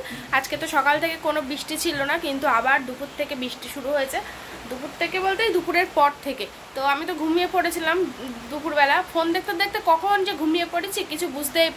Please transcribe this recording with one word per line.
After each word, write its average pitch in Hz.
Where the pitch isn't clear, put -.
আজকে 269
তো 311
সকাল 294
থেকে 330
কোনো 302
বৃষ্টি 285
ছিল 311
না, 302
কিন্তু 285
আবার 262
দুপুর 262
থেকে 294
বৃষ্টি 254
শুরু 269
হয়েছে। 277
দুপুর 254
থেকে 339
বলতে 381
এই 427
দুপুরের 349
পর 285
থেকে। 269
তো 269
আমি 311
তো 359
ঘুমিয়ে 320
পড়েছিলাম 330
দুপুরবেলা, 294
ফোন 330
দেখতে 370
দেখতে 392
কখন 359
যে 403
ঘুমিয়ে 339
পড়েছি 381
কিছু 302
বুঝতেই 294